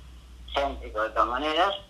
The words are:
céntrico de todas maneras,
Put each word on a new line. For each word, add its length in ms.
céntrico 500
de 60
todas 180
maneras, 460